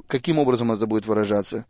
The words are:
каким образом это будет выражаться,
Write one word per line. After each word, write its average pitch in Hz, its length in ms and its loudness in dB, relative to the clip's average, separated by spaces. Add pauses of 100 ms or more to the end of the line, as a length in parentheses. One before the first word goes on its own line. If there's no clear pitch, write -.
каким 156 300 0
образом 120 340 2
это 110 140 0
будет 107 200 -2
выражаться, 107 640 0